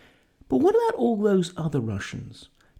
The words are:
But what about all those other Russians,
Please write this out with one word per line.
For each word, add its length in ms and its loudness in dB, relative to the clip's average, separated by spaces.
But 100 2
what 160 4
about 240 2
all 180 0
those 400 2
other 240 -2
Russians, 680 -8